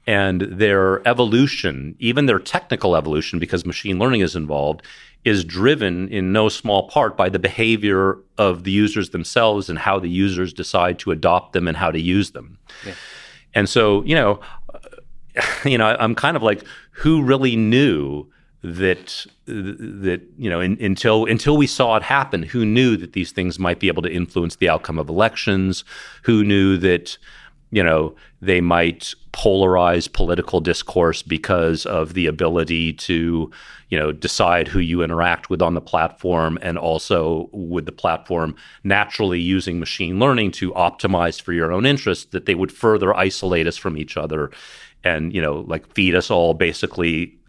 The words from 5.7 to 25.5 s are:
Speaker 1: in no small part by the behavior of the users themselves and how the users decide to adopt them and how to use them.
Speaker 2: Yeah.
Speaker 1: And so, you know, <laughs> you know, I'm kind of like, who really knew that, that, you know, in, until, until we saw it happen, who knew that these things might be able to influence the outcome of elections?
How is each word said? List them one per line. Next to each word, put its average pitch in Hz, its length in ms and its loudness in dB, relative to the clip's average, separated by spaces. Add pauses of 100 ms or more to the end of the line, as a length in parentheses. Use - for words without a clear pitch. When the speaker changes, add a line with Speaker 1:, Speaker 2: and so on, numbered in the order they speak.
Speaker 1:
in 95 220 -2
no 107 180 4
small 101 400 0
part 120 260 0
by 95 140 2
the 95 80 -2
behavior 101 800 0 (220)
of 90 240 2
the 95 80 -2
users 104 400 0
themselves 104 580 0
and 82 80 -4
how 98 220 0
the 90 100 -6
users 92 440 0
decide 90 440 0
to - 140 -6
adopt 85 420 0
them 87 140 0
and 82 100 -2
how 85 140 0
to 80 80 -2
use 90 320 0
them. - 260 -20 (280)
Speaker 2:
Yeah. 95 80 -12 (600)
Speaker 1:
And 101 160 2
so, 104 340 4
you 147 120 2
know, 104 240 2 (680)
<laughs> - 560 -6
you 135 120 2
know, 110 220 4
I'm 113 160 0
kind 160 200 0
of 123 80 -2
like, 104 200 2 (280)
who 156 300 2
really 131 340 2
knew 107 720 2 (360)
that, 90 640 -2 (200)
that, 98 760 -6 (160)
you 117 120 -4
know, 85 100 -2
in, 92 220 0
until, 110 440 2
until 117 320 2
we 147 100 4
saw 117 280 2
it 104 80 2
happen, 131 400 -2
who 113 220 -2
knew 117 320 4
that 87 160 -8
these 90 180 -4
things 90 280 -4
might 87 200 0
be 95 80 2
able 82 140 0
to 85 100 -4
influence 87 440 -4
the 87 140 2
outcome 80 300 -2
of 76 100 -4
elections? 95 760 0 (400)